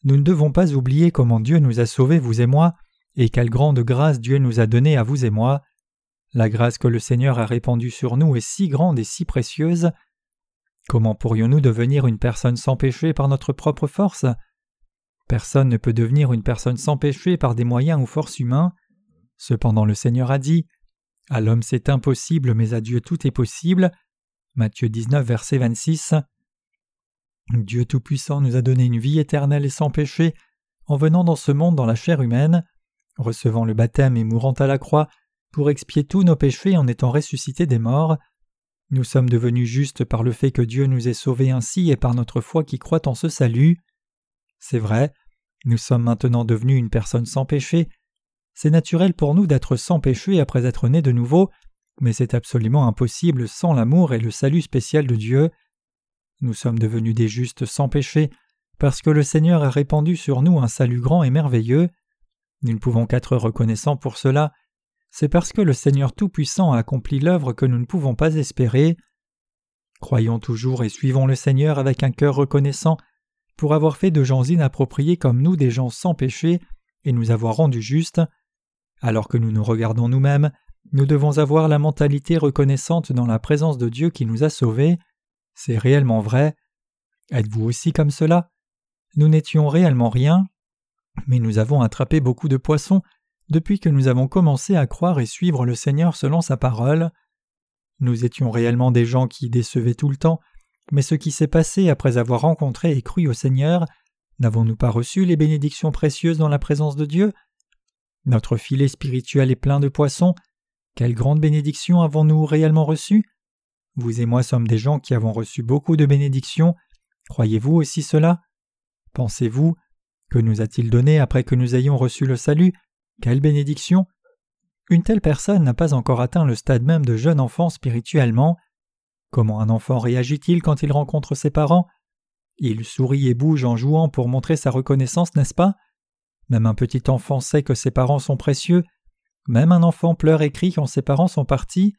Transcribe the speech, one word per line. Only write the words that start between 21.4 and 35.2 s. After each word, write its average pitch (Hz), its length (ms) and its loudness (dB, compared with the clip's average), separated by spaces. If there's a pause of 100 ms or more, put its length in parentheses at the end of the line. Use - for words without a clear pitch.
l'homme 113 220 2
c'est - 260 -4
impossible, 135 680 -2
mais 113 200 0
à 113 60 -2
Dieu 117 200 -4
tout 160 260 -6
est 131 40 2
possible. » 175 640 0 (640)
Matthieu 113 340 -2
dix-neuf, 113 380 -2
verset 123 320 -2
vingt-six. 127 560 -2 (1400)
Dieu 117 320 -2
Tout-Puissant 139 560 -4
nous 127 160 0
a 127 60 2
donné 127 220 2
une 120 140 0
vie 139 200 0
éternelle 143 460 0
et 139 60 -2
sans 147 200 -2
péché, 151 420 -2 (540)
en 147 100 -2
venant 160 280 2
dans 170 120 2
ce - 160 -2
monde 165 240 2
dans 127 100 0
la 113 80 2
chair 143 280 -2
humaine, 147 420 2 (540)
recevant 113 460 -2
le 110 100 -2
baptême 120 420 2
et 113 80 0
mourant 117 280 0
à 139 140 0
la 135 120 0
croix, 151 300 0 (440)